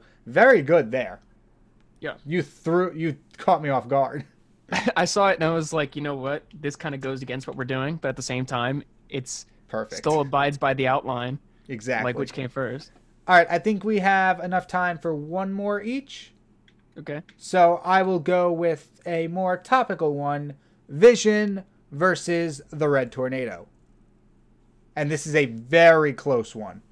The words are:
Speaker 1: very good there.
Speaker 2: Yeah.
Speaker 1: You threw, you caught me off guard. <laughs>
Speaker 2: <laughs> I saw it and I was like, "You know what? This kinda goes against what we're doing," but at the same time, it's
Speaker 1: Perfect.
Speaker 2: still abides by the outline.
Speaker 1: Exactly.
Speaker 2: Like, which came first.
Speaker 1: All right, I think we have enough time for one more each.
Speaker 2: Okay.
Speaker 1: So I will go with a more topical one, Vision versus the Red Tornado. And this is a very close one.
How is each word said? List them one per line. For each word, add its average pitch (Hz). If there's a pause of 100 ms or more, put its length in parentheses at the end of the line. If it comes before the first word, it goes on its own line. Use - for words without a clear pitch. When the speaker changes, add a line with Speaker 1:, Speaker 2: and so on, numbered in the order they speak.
(260)
Speaker 1:
very 196
good 139
there. 117 (800)
Speaker 2:
Yeah. 147 (100)
Speaker 1:
You 165
threw, 175
you 160 (200)
caught 170
me 151
off 123
guard. 139 (440)
<laughs> -
Speaker 2:
<laughs> -
I 175
saw 196
it 185
and 165
I 160
was 160
like, 151
"You 143
know 143
what? 135 (100)
This 147
kinda 143
goes 131
against 131
what -
we're 135
doing," 131
but 151
at 131
the 143
same 127
time, 131 (260)
it's - (240)
Speaker 1:
Perfect. 110
Speaker 2:
still 156
abides 143
by 139
the 131
outline. 127 (300)
Speaker 1:
Exactly. 120
Speaker 2:
Like, 120
which 135
came 127
first. 131 (360)
Speaker 1:
All 180
right, 170
I 170
think 196
we 214
have 190
enough 180
time 180
for 165
one 175
more 202
each. 254 (640)
Speaker 2:
Okay. 147 (160)
Speaker 1:
So 175
I 185
will 185
go 180
with 165
a 165
more 180
topical 185
one, 143 (340)
Vision 208 (280)
versus 170
the 151
Red 131
Tornado. 127 (1300)
And 147
this 151
is 156
a 147
very 151
close 120
one. 104 (100)